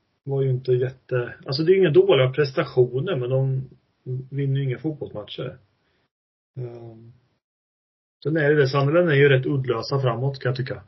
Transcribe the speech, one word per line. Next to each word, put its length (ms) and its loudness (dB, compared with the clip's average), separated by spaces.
var 180 -4
ju 80 0
inte 240 -2
jätte, 600 -4
alltså, 180 -4
det 100 4
är 40 4
inga 120 4
dåliga 400 6
prestationer, 840 0
men 140 -4
de 400 -2
vinner 300 -2
ju 40 -4
inga 160 -6
fotbollsmatcher. 800 -10
Ehm, 540 -14
sen 140 -2
är 120 2
det 60 4
det, 120 4
Sunderland 420 2
är 60 2
ju 140 6
rätt 160 2
uddlösa 540 -2
framåt, 400 -2
kan 100 -4
jag 80 -2
tycka. 300 -8